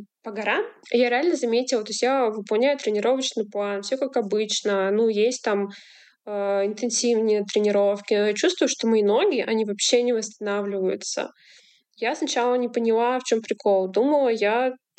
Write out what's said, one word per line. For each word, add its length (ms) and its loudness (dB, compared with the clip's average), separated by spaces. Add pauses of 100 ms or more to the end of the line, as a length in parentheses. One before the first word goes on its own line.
(240)
по 80 -12
горам. 320 -2 (280)
Я 180 4
реально 260 2
заметила, 480 0
то 60 -14
есть 120 -8
я 280 2
выполняю 480 0
тренировочный 760 -2
план, 300 -4
всё 160 -4
как 200 -2
обычно. 760 0
Ну, 180 2
есть 340 0
там, 240 0 (580)
э, 400 -2
интенсивнее 800 0 (100)
тренировки. 600 2
Но 140 2
я 60 2
чувствую, 360 0
что 180 -4
мои 160 4
ноги, 420 2
они 200 0
вообще 380 2
не 100 2
восстанавливаются. 1200 -4 (640)
Я 180 -4
сначала 400 0
не 140 0
поняла, 500 0
в 40 -10
чём 180 0
прикол. 480 0
Думала, 400 2
я 440 0 (260)